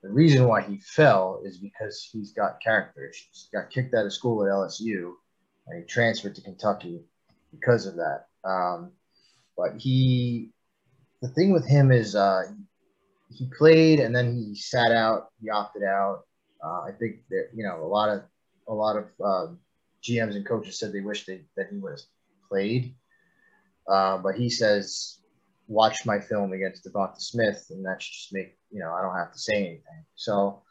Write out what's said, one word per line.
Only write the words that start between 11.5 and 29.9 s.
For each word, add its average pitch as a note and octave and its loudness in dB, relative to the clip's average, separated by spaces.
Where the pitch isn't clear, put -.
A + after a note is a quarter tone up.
with D3 2
him C3+ 6
is, A2 4
uh, G2 4
he B2+ -10
played D#3+ 8
and A#2 0
then B2 2
he G#2 -8
sat A#2 2
out, A2 2
he A2 -10
opted G#2 -4
out. G2 0
Uh, E2+ -6
I F#2+ -12
think G#2 -8
that, F#2 -4
you G#2+ -10
know, F2 -8
a D#2+ -8
lot G#2 0
of, G2+ -4
a A2+ -6
lot G#2+ -2
of, G#2 -8
uh, F#2 -2
G A#2 -2
Ms G#2 -4
and G2+ -8
coaches G#2 -6
said G#2 -8
they G2+ -8
wish G#2 -10
they, F#2+ -14
that G2 -6
he G2+ -10
would F#2+ -10
have C#2+ -14
played. A2+ -2
Uh, F#2+ 2
but F#2+ -2
he A#2+ -2
says, G#2 0
"Watch A2 2
my G#2 0
film G2+ -4
against F#2+ -6
Devonta - -6
Smith, G#2+ -2
and F#2+ -12
that F#2 -6
should - -14
just - -16
make, F#2+ -10
you G#2 -12
know, E2 -8
I F2+ -4
don't F#2 -4
have F2 -6
to - -20
say G#2+ -2
anything." F2 -8